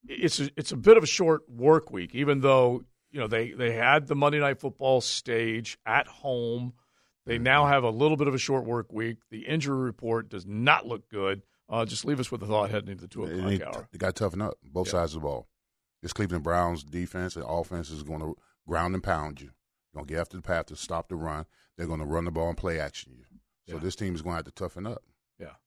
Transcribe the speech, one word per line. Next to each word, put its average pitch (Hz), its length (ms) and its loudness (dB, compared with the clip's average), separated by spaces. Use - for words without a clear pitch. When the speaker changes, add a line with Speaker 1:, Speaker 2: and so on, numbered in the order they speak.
Speaker 1:
it's - 360 -2
a, 143 180 -2
it's - 140 -8
a 143 60 -6
bit 214 200 12
of - 60 6
a - 40 -2
short 160 420 0
work 143 420 6
week, 90 240 -6
even 139 260 2
though, 127 420 6
you 143 100 -10
know, 110 60 -4
they, 113 240 -2
they 120 220 -2
had 131 340 4
the 151 80 0
Monday 143 240 4
Night 139 200 0
Football 131 400 2
stage 113 880 -4
at 113 220 2
home. 123 680 -4
They 117 100 -2
Speaker 2:
Mm-hmm. 117 80 -2
Speaker 1:
now 143 240 6
have 139 160 6
a 117 60 4
little 143 280 4
bit 143 100 2
of 139 60 2
a 127 60 0
short 131 260 0
work 117 260 -4
week. 113 280 -6
The 113 180 -12
injury 139 300 0
report 113 500 -2
does 95 180 -10
not 117 420 2
look 117 220 -10
good. 98 340 -2
Uh, 113 160 0
just 107 180 -8
leave 143 160 -2
us 123 120 -4
with 113 120 -8
a 101 40 -8
thought 104 240 2
heading 104 180 -4
into 90 140 -12
the - 40 -16
two 110 180 -10
Speaker 2:
They 82 100 -8
Speaker 1:
o'clock 92 140 -2
Speaker 2:
need 95 140 0
Speaker 1:
hour. - 280 -10
Speaker 2:
they 95 60 -18
gotta 92 140 -2
toughen 95 300 -2
up, 107 220 -4
both 87 240 -4
Speaker 1:
Yeah. 98 40 -4
Speaker 2:
sides 85 240 0
of 80 60 -8
the 73 60 -4
ball. 67 200 -6
This 90 120 -10
Cleveland 87 300 -2
Browns 85 400 0
defense 87 520 -8
and 78 120 -10
offense 82 440 -6
is 76 120 -12
gonna 78 300 -8
ground 85 280 -2
and 92 80 -6
pound 78 360 -4
you. 71 120 -20
Gonna 73 140 -12
get 78 120 -4
after 85 160 -6
the 87 80 -12
path 85 240 -2
to 76 80 -16
stop 82 340 -8
the 92 60 -8
run. 78 300 -6
They're 85 100 -6
gonna 78 200 -4
run 82 180 -2
the 87 60 -4
ball 82 180 -2
and 82 80 -4
play 82 220 -4
action 69 360 -10
you. 62 80 -20
So - 60 -10
Speaker 1:
Yeah. - 60 -8
Speaker 2:
this 185 140 -4
team 95 200 -4
is 78 80 -6
gonna 85 140 -4
have 78 80 -6
to - 60 -20
toughen 92 360 -10
up. - 160 -12
Speaker 1:
Yeah. 80 120 -16